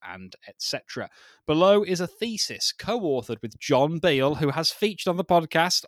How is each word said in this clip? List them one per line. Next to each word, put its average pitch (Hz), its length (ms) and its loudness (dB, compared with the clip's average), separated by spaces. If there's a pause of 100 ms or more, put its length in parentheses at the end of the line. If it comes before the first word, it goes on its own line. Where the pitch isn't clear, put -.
and 92 340 -16 (100)
et 101 120 -20
cetera. - 500 -8 (380)
Below 185 360 4
is 180 180 -2
a 180 60 -2
thesis - 680 -6
co-authored 143 680 -4
with 113 160 -12
John 147 400 2
Beale, 143 380 2
who 143 140 0
has 156 200 -2
featured 202 400 -2
on 175 60 0
the 185 80 -2
podcast. 170 640 2